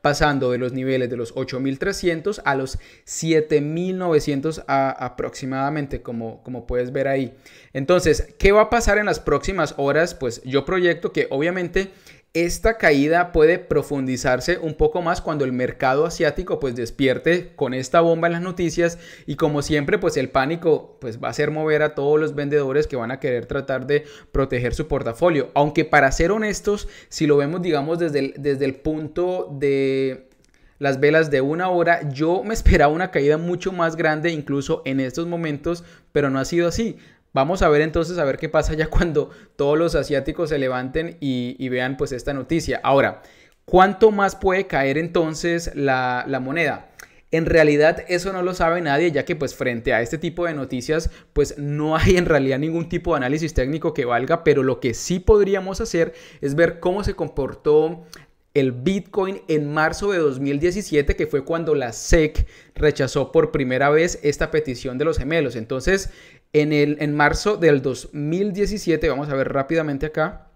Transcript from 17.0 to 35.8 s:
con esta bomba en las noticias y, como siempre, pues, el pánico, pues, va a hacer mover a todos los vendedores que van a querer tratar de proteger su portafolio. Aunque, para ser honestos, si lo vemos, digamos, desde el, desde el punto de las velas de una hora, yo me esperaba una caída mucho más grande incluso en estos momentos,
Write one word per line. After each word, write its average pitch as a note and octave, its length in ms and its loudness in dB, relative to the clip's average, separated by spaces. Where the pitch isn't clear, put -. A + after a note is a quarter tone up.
con B2+ 180 -2
esta C3 260 2
bomba E3 260 2
en E3+ 60 2
las E3+ 80 -4
noticias E3+ 580 -2
y, D3 100 -6
como D3 240 0
siempre, D3 380 0
pues, F3+ 180 -2
el C3 140 -2
pánico, D3+ 680 0
pues, A2+ 240 -10
va B2 60 -4
a A#2 40 -6
hacer D3 180 0
mover D#3 320 0
a D3+ 120 0
todos D3+ 240 2
los D3+ 160 0
vendedores C#3+ 520 0
que C#3 100 -6
van A#2 140 -6
a C3+ 100 -8
querer B2 240 -2
tratar C3 420 -4
de C#3+ 180 0
proteger B2 400 0
su - 160 -4
portafolio. C3+ 640 0
Aunque, D3 320 2
para C3+ 260 4
ser E3 220 0
honestos, G#3 560 -4
si - 160 -2
lo D3 100 6
vemos, D3 240 0
digamos, D#3+ 380 -2
desde D3+ 220 0
el, C3+ 180 -4
desde C#3 260 0
el C3+ 120 -2
punto D#3 840 -4
de C3+ 680 0
las C#3 220 0
velas D#3 300 6
de C3+ 120 4
una E3 260 0
hora, E3+ 400 2
yo D#3+ 360 0
me G#3+ 100 -4
esperaba D3+ 400 6
una F3+ 160 -2
caída D3 260 4
mucho F3 360 -2
más E3 220 0
grande D#3+ 360 2
incluso D3 560 -2
en C3+ 140 0
estos C3+ 260 -4
momentos, E3+ 580 -4